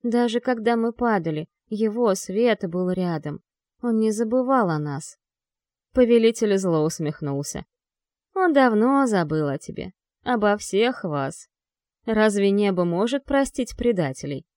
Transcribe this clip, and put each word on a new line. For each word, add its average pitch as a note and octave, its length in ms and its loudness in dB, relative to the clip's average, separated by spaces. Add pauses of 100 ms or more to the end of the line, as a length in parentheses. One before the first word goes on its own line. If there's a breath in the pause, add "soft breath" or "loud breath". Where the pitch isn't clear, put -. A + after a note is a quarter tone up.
Даже A#3+ 360 0
когда A#3 360 0
мы A3+ 180 0
падали, E3 540 -2 (220)
его A3 460 0
свет G3+ 540 -2
был F3+ 200 -2
рядом. E3+ 520 -4 (400)
Он A#3 160 0
не A3 140 2
забывал A#3+ 580 0
о D#3 100 0
нас». D3 380 -8 (760)
Повелитель A3+ 640 4
зло E3+ 260 2
усмехнулся. D3 840 -4 (680)
«Он F#4 200 0
давно C4 540 4
забыл D#3 400 0
о C#3 100 -4
тебе, - 360 -12 (300)
обо G#3+ 340 0
всех A3+ 460 -2
вас. D3 440 -6 (580)
Разве G#3+ 460 2
небо G3 340 2
может A3+ 400 -2
простить C4+ 500 -2
предателей? D#3 680 -4 (120)